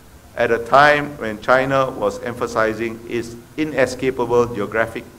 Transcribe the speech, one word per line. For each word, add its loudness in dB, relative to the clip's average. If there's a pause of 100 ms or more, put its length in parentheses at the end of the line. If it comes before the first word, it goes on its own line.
(360)
at 0
a 2
time 4
when -6
China 4
was -2
emphasizing -2 (100)
its -6 (200)
inescapable 0
geographic -4 (140)